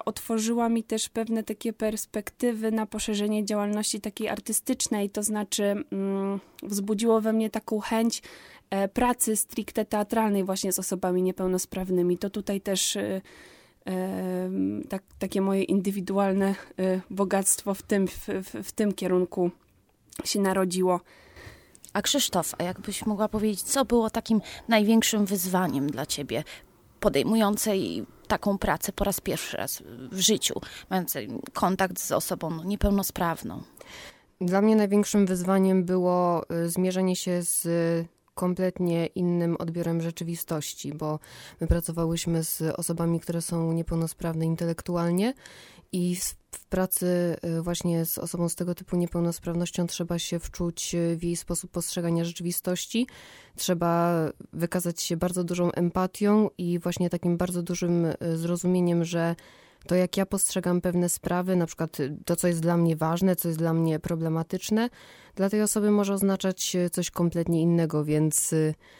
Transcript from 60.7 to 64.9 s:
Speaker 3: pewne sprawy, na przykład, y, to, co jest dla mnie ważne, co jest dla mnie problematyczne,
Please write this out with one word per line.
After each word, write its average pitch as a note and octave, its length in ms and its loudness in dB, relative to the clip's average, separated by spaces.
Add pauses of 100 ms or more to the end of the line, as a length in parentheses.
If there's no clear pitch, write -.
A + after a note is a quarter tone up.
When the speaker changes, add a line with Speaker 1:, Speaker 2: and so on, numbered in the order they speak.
Speaker 3:
pewne F3 280 2
sprawy, F3+ 460 0
na F3 100 2
przykład, - 340 -6
y, C#3+ 260 -4
to, F3 100 2
co F3+ 120 0
jest E3+ 120 2
dla E3+ 180 2
mnie E3+ 180 4
ważne, E3+ 400 2
co F3 120 -4
jest D#3+ 120 -2
dla E3 140 2
mnie D#3+ 260 2
problematyczne, E3 920 -2 (460)